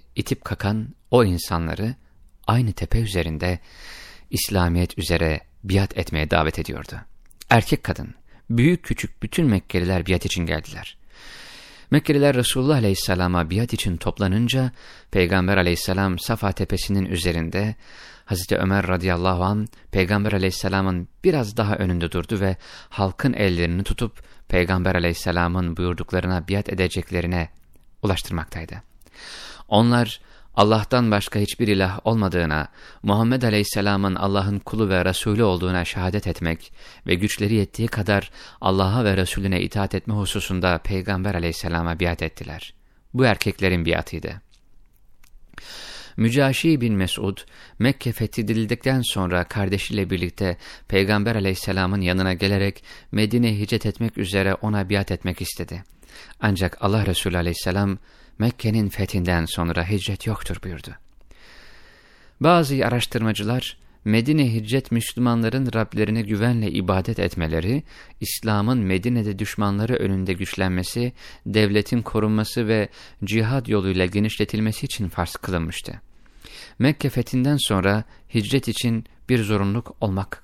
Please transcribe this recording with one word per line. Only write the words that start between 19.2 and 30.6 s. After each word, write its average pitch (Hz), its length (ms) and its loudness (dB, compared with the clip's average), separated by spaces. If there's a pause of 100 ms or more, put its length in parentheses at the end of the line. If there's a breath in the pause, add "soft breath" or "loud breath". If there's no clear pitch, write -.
anh 104 240 0 (240 soft breath)
Peygamber 101 400 2
aleyhisselamın 95 760 0 (160)
biraz 127 340 2
daha 104 180 0
önünde 87 360 0
durdu 92 280 -2
ve 95 160 0 (340 loud breath)
halkın 101 440 0
ellerini 87 500 2
tutup - 400 -4 (240 soft breath)
Peygamber 90 480 2
aleyhisselamın 87 840 0
buyurduklarına 90 680 -2
biat 101 220 -2
edeceklerine 87 800 -2 (520)
ulaştırmaktaydı. - 800 -4 (840 loud breath)
Onlar 117 520 4 (360 soft breath)
Allah'tan 110 560 4